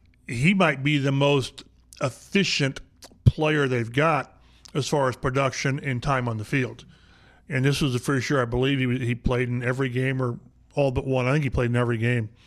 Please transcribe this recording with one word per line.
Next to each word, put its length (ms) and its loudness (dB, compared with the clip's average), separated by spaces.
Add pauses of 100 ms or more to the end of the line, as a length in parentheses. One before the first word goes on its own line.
(280)
he 260 2
might 300 2
be 140 2
the 140 0
most 520 0 (380)
efficient 800 -2 (440)
player 420 4
they've 260 -2
got 460 0 (360)
as 140 -2
far 200 2
as 80 -4
production 640 -2
and 220 -4
time 260 0
on 80 -4
the 80 -6
field. 400 -4 (640)
And 160 0
this 160 2
was 140 0
the 40 0
first 300 -2
year, 140 2
I 20 2
believe, 340 0
he, 280 0
he 80 0
played 340 -2
in 160 -4
every 240 -2
game 340 -2
or 160 -4 (360)
all 180 2
but 140 -2
one. 200 0
I 60 2
think 120 2
he 60 0
played 200 0
in 60 0
every 220 2
game. 300 0 (180)